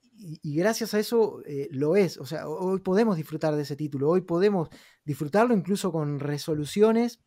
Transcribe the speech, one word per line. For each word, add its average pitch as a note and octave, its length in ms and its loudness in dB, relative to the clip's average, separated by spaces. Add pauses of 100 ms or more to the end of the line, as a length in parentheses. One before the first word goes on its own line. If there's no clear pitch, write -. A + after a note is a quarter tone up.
y, F3 400 -16
y D3 140 -6
gracias G#3+ 380 -2
a G#3 60 0
eso, A3 460 0
eh, C#3 260 -6
lo D3 260 0
es. F#3 200 2
O C#3 80 -12
sea, D3+ 220 -8
ho-, F3+ 240 -4
hoy F#3+ 80 0
podemos F#3+ 380 2
disfrutar D#3 380 -2
de D3 80 0
ese C#3 120 -8
título, C#3+ 340 -2
hoy F3+ 120 4
podemos F3+ 480 0 (380)
disfrutarlo, F#3+ 480 2
incluso F#3 360 0
con D3 280 -2
resoluciones E3 1080 2